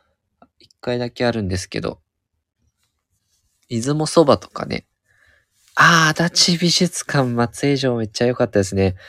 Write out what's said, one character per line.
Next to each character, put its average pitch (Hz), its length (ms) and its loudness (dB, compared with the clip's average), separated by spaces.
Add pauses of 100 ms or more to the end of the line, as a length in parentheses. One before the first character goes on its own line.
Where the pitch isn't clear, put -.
(600)
一 - 100 -20 (120)
回 123 180 -4
だ 120 120 -6
け - 140 -4
あ 120 60 2
る 110 120 -2
ん 95 60 -4
で 92 80 -2
す - 120 -8
け - 120 -8
ど。 - 220 -8 (1700)
出 117 120 -4
雲 151 260 -2
そ 165 180 4
ば 127 120 6
と - 140 -16
か - 160 -8
ね。 - 200 -8 (880)
あ 160 400 4
ー、 170 80 0
足 - 280 0
立 165 120 -2
美 170 60 2
術 - 360 -2
館、 131 280 0
松 117 340 -2
江 143 80 2
城 127 200 -2
め 113 100 -4
っ - 20 -16
ち - 140 -6
ゃ 120 40 2
良 123 80 0
か - 100 0
っ - 60 -4
た - 80 0
で 98 60 2
す 92 100 -6
ね。 95 220 0 (120)